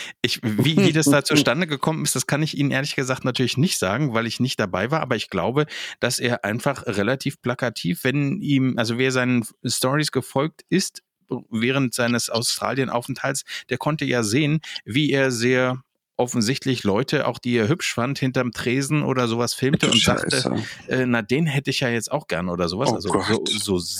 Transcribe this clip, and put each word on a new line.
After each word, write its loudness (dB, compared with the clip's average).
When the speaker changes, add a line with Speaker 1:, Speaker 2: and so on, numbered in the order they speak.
Speaker 1:
Ich, -2
wie, 4
wie 6
das 2
da 4
Speaker 2:
<laughs> -
Speaker 1:
zustande 2
gekommen -2
ist, -2
das -2
kann 0
ich -4
Ihnen 0
ehrlich -2
gesagt -2
natürlich 0
nicht 2
sagen, 0
weil 0
ich -6
nicht -2
dabei 0
war. 0
Aber -2
ich -6
glaube, 0
dass 0
er 0
einfach -2
relativ -2
plakativ, -4
wenn 0
ihm, 2
also 0
wer 2
seinen 2
Stories 0
gefolgt -2
ist, -2
während 0
seines 0
Australien-Aufenthalts, -2
der 0
konnte -2
ja 0
sehen, 2
wie 0
er 4
sehr 2
offensichtlich 0
Leute, 2
auch -2
die 0
er 4
hübsch 0
fand, -2
hinterm 0
Tresen 0
oder 2
sowas 0
filmte 2
Speaker 2:
Du 0
Speaker 1:
und 2
sagte, 2
Speaker 2:
Scheiße. -2
Speaker 1:
„Äh, 0
na, 2
den 0
hätte 0
ich -2
ja 0
jetzt -2
auch -4
gern“ -2
oder 0
sowas. 0
Speaker 2:
Oh 4
Speaker 1:
Also, -4
Speaker 2:
Gott, 0
Speaker 1:
so, -2
so 0
s- -4